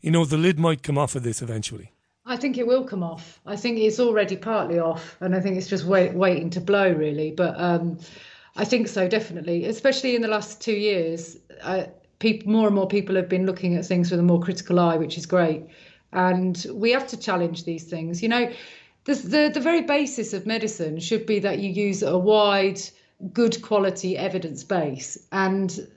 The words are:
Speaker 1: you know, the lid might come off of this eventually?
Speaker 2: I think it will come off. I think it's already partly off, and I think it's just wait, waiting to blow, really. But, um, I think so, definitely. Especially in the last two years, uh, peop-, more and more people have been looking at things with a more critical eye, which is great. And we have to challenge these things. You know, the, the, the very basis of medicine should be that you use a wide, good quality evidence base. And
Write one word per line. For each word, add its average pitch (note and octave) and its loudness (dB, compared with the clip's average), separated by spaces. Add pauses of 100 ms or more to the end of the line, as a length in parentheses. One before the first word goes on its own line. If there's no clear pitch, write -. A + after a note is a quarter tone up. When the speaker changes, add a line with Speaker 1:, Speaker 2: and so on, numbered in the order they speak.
Speaker 1:
you D#3+ 0
know, E3 6
the D3 0
lid E3 4
might D#3+ 2
come C#3+ 0
off C#3+ 0
of B2+ -4
this A#2 -4
eventually? A2 -8 (320)
Speaker 2:
I B3 -6
think B3+ -2
it B3 -2
will B3+ 4
come F#3+ -6
off. - -12
I G3+ -6
think A#3 -2
it's G#3+ 2
already G#3+ 2
partly F3 -2
off, E3 -2
and F3+ 0
I F#3+ 2
think F#3+ -2
it's F#3 -6
just E3+ -2
wait, F#3 4
waiting F3 2
to F3 -4
blow, G3 2
really. D#3 -2
But, F3 0
um, E3+ 0 (580)
I G#3 0
think A3 2
so, F#3 0
definitely. E3+ -2
Especially C4 0
in A#3 0
the A3 0
last G#3+ -4
two A3+ -2
years, F3+ -2 (240)
uh, F#3 -4 (360)
peop-, G#3+ 0
more A3 4
and G3+ 4
more F#3+ 2
people F#3+ 0
have F3+ 0
been F#3 0
looking F#3 0
at F3+ -2
things F3+ 2
with F3 0
a F3 4
more F3 6
critical F3+ 0
eye, E3 4
which D#3+ -4
is - -10
great. E3+ 2 (480)
And F#3 0
we A3+ 2
have C4 0
to - -10
challenge F3 -2
these E3 -6
things. E3+ -6
You A3+ 0
know, A#3+ 2 (540)
the, C#4+ 0
the, D4 2
the D#4 -4
very D#4+ 2
basis C#4+ -2
of F#3 -8
medicine G#3 -4
should A3 -2
be G#3 0
that F#3+ -2
you G3 -4
use G3 0
a E3 2
wide, G3 4 (500)
good A#3 2
quality F#3 0
evidence E3+ -4
base. D3+ -4 (140)
And F#3+ -2